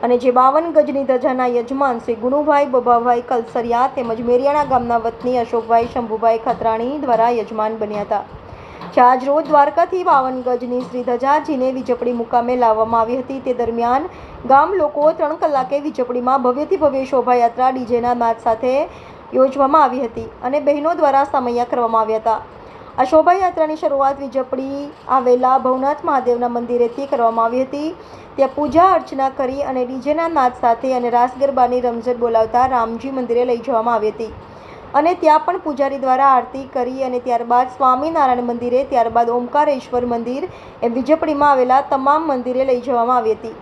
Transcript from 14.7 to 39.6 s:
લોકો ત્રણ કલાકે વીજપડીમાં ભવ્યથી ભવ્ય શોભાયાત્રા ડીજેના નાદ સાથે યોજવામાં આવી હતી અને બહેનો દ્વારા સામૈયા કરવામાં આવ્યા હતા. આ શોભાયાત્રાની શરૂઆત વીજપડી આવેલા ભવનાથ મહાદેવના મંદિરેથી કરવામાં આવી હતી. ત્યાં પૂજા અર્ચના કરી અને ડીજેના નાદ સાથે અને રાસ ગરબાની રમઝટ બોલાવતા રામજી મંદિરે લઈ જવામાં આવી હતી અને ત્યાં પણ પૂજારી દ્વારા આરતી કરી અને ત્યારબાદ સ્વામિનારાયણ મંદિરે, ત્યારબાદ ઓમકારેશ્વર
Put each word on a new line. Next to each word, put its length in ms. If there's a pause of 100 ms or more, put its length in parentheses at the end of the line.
લોકો 320
ત્રણ 320
કલાકે 400
વીજપડીમાં 580
ભવ્યથી 400
ભવ્ય 300
શોભાયાત્રા 640
ડીજેના 400
નાદ 260
સાથે 320 (640)
યોજવામાં 480
આવી 160
હતી 240 (160)
અને 240
બહેનો 320
દ્વારા 300
સામૈયા 420
કરવામાં 320
આવ્યા 220
હતા. 180 (520)
આ 180
શોભાયાત્રાની 680
શરૂઆત 420
વીજપડી 640 (320)
આવેલા 480
ભવનાથ 420
મહાદેવના 520
મંદિરેથી 560
કરવામાં 340
આવી 180
હતી. 240 (480)
ત્યાં 180
પૂજા 380
અર્ચના 460
કરી 320
અને 100
ડીજેના 480
નાદ 320
સાથે 340
અને 160
રાસ 300
ગરબાની 400
રમઝટ 420
બોલાવતા 460
રામજી 480
મંદિરે 280
લઈ 220
જવામાં 300
આવી 160
હતી 180 (640)
અને 220
ત્યાં 280
પણ 220
પૂજારી 380
દ્વારા 260
આરતી 400
કરી 380
અને 180
ત્યારબાદ 480
સ્વામિનારાયણ 720
મંદિરે, 360
ત્યારબાદ 500
ઓમકારેશ્વર 720